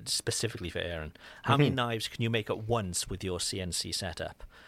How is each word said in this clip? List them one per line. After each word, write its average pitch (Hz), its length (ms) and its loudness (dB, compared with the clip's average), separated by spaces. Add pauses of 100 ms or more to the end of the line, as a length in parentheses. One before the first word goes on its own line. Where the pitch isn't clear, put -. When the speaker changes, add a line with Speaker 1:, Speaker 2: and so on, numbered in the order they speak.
Speaker 1:
specifically - 640 -2
for 87 100 -4
Aaron, 82 340 -4 (300)
"how 127 120 6
many 139 140 8
Speaker 2:
Mm-hmm. 135 60 2
Speaker 1:
knives 120 340 0
can - 120 -6
you 117 80 4
make 113 200 2
at 104 100 0
once 107 480 0
with 95 160 -6
your 92 160 0
C 98 220 -2
N 90 100 -2
C - 220 -4
setup? - 500 -6 (240)